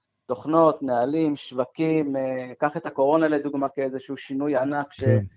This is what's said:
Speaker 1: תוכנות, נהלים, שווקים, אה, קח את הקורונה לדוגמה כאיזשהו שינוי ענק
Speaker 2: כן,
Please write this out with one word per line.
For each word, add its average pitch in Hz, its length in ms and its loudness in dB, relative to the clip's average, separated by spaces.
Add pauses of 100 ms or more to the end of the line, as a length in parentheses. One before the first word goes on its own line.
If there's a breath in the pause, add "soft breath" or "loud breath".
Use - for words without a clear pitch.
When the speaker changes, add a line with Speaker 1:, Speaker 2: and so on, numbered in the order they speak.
(260)
Speaker 1:
תוכנות, 151 560 2
נהלים, 139 540 0
שווקים, 143 800 -2
אה, 131 420 -4
קח 151 180 0
את 151 100 -8
הקורונה 147 420 2
לדוגמה 143 400 0
כאיזשהו 135 480 -6
שינוי 139 400 -4
ענק 143 340 -2
Speaker 2:
כן, 127 280 2 (180)